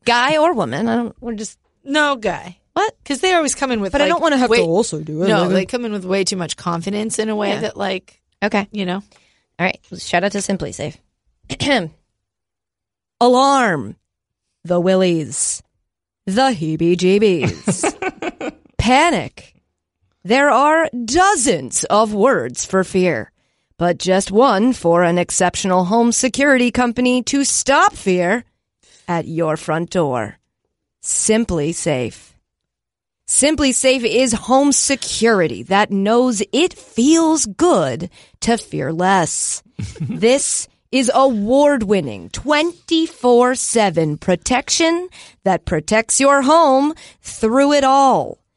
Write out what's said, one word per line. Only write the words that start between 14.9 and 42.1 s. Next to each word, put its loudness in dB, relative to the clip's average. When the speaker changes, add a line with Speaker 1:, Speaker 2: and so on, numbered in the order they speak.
Speaker 1:
The 0
heebie-jeebies. -2
<laughs> -20
Panic. 0
There 2
are 2
dozens 0
of 2
words 0
for 0
fear, -2
but 0
just 0
one 2
for 2
an 2
exceptional 0
home 2
security 2
company 0
to -2
stop 2
fear -2
at -4
your -2
front -6
door. -2
Simply -2
Safe. -6
Simply 2
Safe 0
is 2
home 2
security 0
that 0
knows 0
it 0
feels 2
good 0
to 0
fear -6
less. 0
<laughs> -20
This -2
is 0
award-winning 2